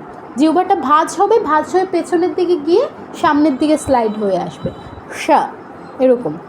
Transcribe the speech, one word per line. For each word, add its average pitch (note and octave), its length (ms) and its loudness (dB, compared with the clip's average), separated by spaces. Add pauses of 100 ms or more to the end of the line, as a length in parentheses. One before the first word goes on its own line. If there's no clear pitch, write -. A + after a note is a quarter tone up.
(380)
জিহ্বাটা D#4+ 380 2 (120)
ভাঁজ D4+ 200 4 (120)
হবে, G4+ 200 4
ভাঁজ D4+ 320 0
হয়ে F#4 200 2
পেছনের E4+ 420 0
দিকে F4 220 0 (100)
গিয়ে F4+ 180 4 (360)
সামনের D4+ 400 4
দিকে D#4 240 2
স্লাইড A#3 380 2
হয়ে G3 240 0
আসবে, F3 240 -8 (520)
ষ, - 20 -10 (800)
এরকম। A#3+ 280 2 (160)